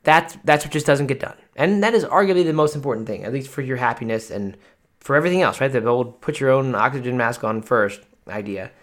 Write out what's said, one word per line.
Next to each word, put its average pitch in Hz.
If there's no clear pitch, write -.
That's, 165
that's 151
what -
just 151
doesn't 143
get 135
done. -
And 196
that 226
is 190
arguably 180
the 160
most 151
important 127
thing, 107
at 113
least 135
for -
your 131
happiness 113
and 98
for -
everything 180
else, -
right? 135
The 120
old 120
"put -
your 135
own 131
oxygen 123
mask 120
on 110
first" 107
idea. 101